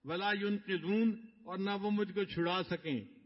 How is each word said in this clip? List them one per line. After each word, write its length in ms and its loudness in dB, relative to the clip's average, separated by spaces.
وَلَا 280 -2
يُنْقِذُونَ، 760 2
اور 140 -6
نہ 120 0
وہ 200 0
مجھ 220 2
کو 120 0
چھڑا 460 0
سکیں۔" 340 -2